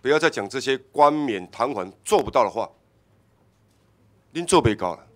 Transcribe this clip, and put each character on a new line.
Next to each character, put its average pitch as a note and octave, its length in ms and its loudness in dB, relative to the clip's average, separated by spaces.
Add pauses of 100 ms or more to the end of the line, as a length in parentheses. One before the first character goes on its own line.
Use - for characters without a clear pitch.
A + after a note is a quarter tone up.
不 B2 40 -4
要 D3+ 120 2
再 D#3+ 100 2
讲 G2+ 180 -6
这 C3 120 -8
些 C3 180 -2
冠 D3 340 2
冕 A#2 380 -4
堂 B2+ 240 -4
皇 F#2+ 180 -8 (140)
做 G3+ 160 2
不 G#2+ 80 -6
到 A#2+ 140 2
的 G2 60 2
话。 G#2+ 200 -6 (1600)
恁 E3+ 120 -6
做 E3 160 6
不 A2+ 140 2
到 F2+ 200 -4
啦 - 200 -20